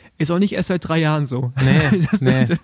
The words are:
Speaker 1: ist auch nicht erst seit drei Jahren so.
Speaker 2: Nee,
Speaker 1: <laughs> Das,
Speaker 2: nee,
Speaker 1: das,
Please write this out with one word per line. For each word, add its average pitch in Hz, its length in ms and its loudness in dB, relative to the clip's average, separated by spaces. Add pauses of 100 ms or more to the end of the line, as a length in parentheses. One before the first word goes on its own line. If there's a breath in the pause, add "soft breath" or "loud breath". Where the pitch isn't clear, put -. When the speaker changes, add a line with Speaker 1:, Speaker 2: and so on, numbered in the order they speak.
(180 loud breath)
Speaker 1:
ist 160 140 -2
auch 175 80 0
nicht 202 140 0
erst 180 160 -4
seit 175 180 -4
drei 160 100 -2
Jahren 151 280 0
so. 127 260 -4 (100)
Speaker 2:
Nee, 151 460 4
Speaker 1:
<laughs> - 40 -16
Das, 208 100 0
Speaker 2:
nee, 131 240 2
Speaker 1:
das, 165 180 -2